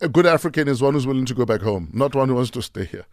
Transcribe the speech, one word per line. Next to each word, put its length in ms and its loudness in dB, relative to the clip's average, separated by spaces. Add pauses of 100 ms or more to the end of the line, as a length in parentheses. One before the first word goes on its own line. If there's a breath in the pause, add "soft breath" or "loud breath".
a 80 -2
good 180 4
African 400 2
is 160 0
one 120 4
who's 120 0
willing 200 -2
to 80 -6
go 100 0
back 160 0
home, 320 -4
not 240 -2
one 140 2
who 40 0
wants 180 -2
to 100 -8
stay 240 -8
here. 260 -14